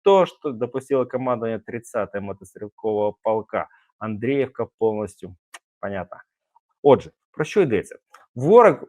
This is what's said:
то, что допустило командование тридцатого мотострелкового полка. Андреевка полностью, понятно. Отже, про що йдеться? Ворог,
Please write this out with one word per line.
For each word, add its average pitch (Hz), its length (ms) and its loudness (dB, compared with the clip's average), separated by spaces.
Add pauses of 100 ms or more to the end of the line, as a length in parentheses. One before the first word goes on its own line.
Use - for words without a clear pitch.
то, 196 220 4
что 151 280 -6
допустило 127 520 -2
командование 123 540 -4
тридцатого 107 640 -8
мотострелкового 104 1000 -6
полка. 110 460 -4 (300)
Андреевка 117 720 -4 (100)
полностью, 107 580 -4 (440)
понятно. 98 420 -10 (600)
Отже, 139 280 4 (220)
про 151 120 -6
що - 180 0
йдеться? 110 360 -2 (380)
Ворог, 180 400 6 (120)